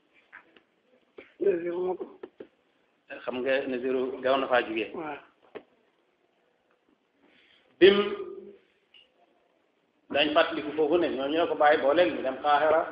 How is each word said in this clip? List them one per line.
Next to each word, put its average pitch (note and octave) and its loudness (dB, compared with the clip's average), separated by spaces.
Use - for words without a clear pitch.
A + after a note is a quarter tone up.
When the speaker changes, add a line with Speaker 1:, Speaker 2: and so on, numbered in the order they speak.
Speaker 1:
Naziru F3 -2
moo F#3 -4
ko. - -12
Speaker 2:
Xam B2 -8
nga C3 0
Naziru C3 -4
gaaw C3 0
na C3 -4
faa B2 2
jugee. A2 -6
Speaker 1:
Waaw. D#3 -10
Speaker 2:
Bim G3 8
dañ D3 0
fàttaliku D#3+ 0
foofu D#3 2
ne E3+ 0
ñooñu C3+ -4
la E3 0
ko D#3 -4
bàyyi D3+ 4
boo C3+ 4
leen E3 2
ñu A#2+ -8
dem C3 -4
Qahira, D3+ 2